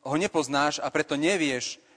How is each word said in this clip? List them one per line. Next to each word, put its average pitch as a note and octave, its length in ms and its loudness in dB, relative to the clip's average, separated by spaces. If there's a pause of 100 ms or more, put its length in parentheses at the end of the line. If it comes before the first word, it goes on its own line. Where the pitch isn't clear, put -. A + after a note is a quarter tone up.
ho C3+ 160 -2
nepoznáš D3 600 0
a C3+ 120 -4
preto D3+ 240 0
nevieš D3+ 640 0 (160)